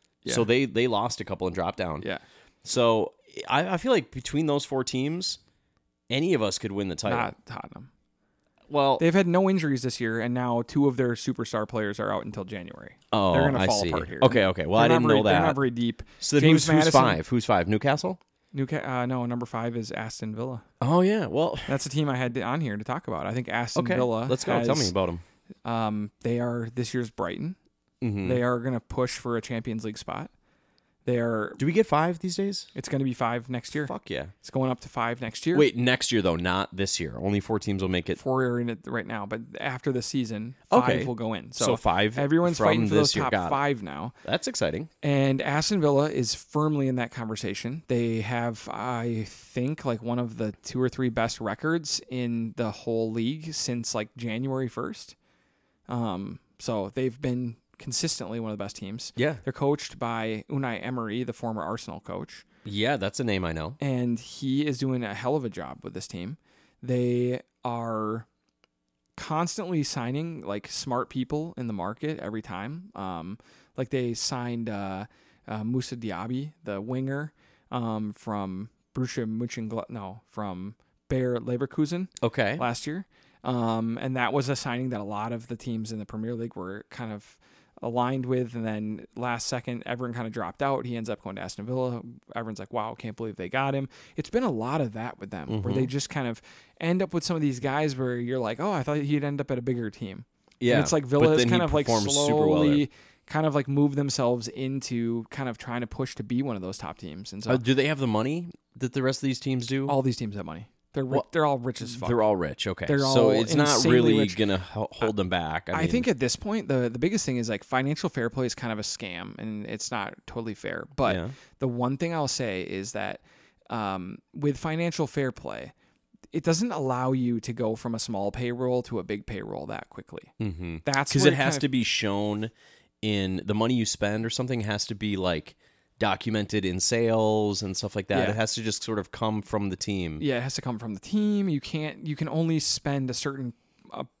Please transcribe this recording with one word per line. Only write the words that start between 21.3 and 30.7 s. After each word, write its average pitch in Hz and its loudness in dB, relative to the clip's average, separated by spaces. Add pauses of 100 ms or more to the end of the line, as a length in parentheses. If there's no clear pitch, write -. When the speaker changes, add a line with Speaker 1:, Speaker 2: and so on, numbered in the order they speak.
Speaker 2:
That's 135 0
a - -6
team 143 0
I 127 0
had 127 -2
on 127 -2
here 110 -2
to 107 -6
talk 131 -6
about. 85 -4
I 104 -2
think 123 -4
Aston 120 0
Speaker 1:
okay. 117 2
Speaker 2:
Villa 120 2
Speaker 1:
Let's 127 0
go. - 0 (100)
Tell 127 4
me 151 4
Speaker 2:
has, 95 2
Speaker 1:
about 92 4
'em. 85 -4 (440)
Speaker 2:
um, 107 0 (100)
they 117 0
are 120 -2
this 123 -2
year's 120 0
Brighton. 98 -4 (460)
Speaker 1:
Mm-hmm. 101 0
Speaker 2:
They 123 2
are 123 2
gonna 123 -2
push - -2
for 117 -2
a - 0
Champions 113 -4
League 107 -6
spot. - -10 (720)